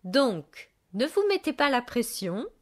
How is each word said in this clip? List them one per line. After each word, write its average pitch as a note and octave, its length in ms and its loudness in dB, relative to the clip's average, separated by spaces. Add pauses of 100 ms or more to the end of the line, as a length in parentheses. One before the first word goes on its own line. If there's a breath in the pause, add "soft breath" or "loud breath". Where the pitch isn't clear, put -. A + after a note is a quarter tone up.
Donc, G3 640 0 (220)
ne A3 140 0
vous G4+ 220 0
mettez F#4+ 240 0
pas C#4+ 180 2
la B3 100 2
pression. A3+ 640 -4 (160)